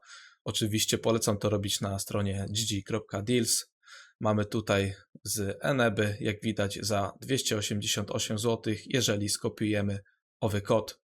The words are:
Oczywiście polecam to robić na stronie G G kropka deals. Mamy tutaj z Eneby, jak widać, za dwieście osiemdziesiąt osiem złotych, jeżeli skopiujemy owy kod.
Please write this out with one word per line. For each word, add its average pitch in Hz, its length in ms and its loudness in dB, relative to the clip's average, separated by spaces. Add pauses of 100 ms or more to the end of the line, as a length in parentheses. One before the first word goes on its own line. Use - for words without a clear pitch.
(440)
Oczywiście 107 540 0
polecam 113 400 2
to 104 120 0
robić 104 300 0
na 98 180 -2
stronie 98 500 -2
G 104 220 -2
G 101 120 -2
kropka 104 400 -4
deals. 117 500 2 (480)
Mamy 107 240 4
tutaj 101 500 2 (300)
z 101 360 -2
Eneby, 110 600 2
jak 113 220 0
widać, 104 400 -2
za 101 380 0
dwieście 127 360 0
osiemdziesiąt 104 540 -2
osiem 110 280 -2
złotych, 113 560 0
jeżeli 110 340 2
skopiujemy 104 720 -2 (420)
owy 104 200 0
kod. - 400 0 (120)